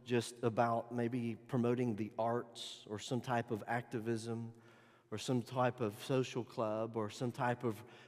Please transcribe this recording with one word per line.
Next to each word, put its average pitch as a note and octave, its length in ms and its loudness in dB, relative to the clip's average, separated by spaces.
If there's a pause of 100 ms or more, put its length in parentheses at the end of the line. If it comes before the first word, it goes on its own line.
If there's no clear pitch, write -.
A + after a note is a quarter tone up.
just A#2+ 380 0
about A#2 540 2
maybe A#2 420 0 (100)
promoting A#2+ 480 2
the G#2 220 -4
arts - 720 -2
or G#2+ 80 -4
some A#2+ 240 -2
type A#2+ 300 0
of G#2 160 -2
activism A#2 840 -2 (600)
or G#2+ 80 -4
some B2+ 240 2
type B2 360 2
of G#2+ 140 2 (100)
social C3 400 2
club A2+ 540 -2
or G#2 140 0
some B2 200 -2
type B2 320 0
of A2 200 0 (240)